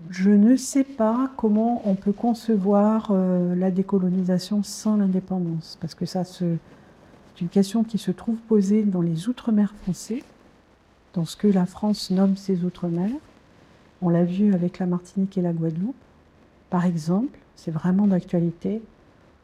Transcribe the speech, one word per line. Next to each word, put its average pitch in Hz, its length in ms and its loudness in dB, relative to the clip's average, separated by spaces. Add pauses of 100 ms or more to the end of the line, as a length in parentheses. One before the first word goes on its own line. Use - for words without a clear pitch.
(120)
je 185 180 2
ne 208 260 6
sais 269 280 -2
pas 254 520 -2
comment 226 500 0
on 196 100 2
peut 202 180 -2
concevoir, 214 960 2
euh, 180 460 2
la 185 160 0
décolonisation 185 920 0
sans 214 360 -2
l'indépendance, 185 840 -2
parce 160 140 -10
que 175 100 -6
ça 180 180 -4
se, 180 220 -6 (880)
c'est - 80 -6
une 170 60 -4
question 202 360 2
qui 214 120 -6
se 185 140 -2
trouve 220 240 -4
posée 214 480 2
dans 190 160 0
les 170 300 -2
outre-mer 208 440 0 (100)
français, 220 400 -6 (920)
dans 170 100 -2
ce - 140 -8
que 208 100 0
la 190 180 4
France 208 460 -4
nomme 190 240 2
ses 185 300 -2
outre-mer. 175 460 -4 (880)
On 180 80 0
l'a 170 160 4
vu 196 280 2
avec 175 240 -2
la 185 80 -4
Martinique 180 520 -4
et 185 40 0
la 175 120 0
Guadeloupe, 165 420 -4 (720)
par 175 160 0
exemple, 180 540 -2 (160)
c'est - 160 -10
vraiment 185 360 0
d'actualité. 180 720 -2 (640)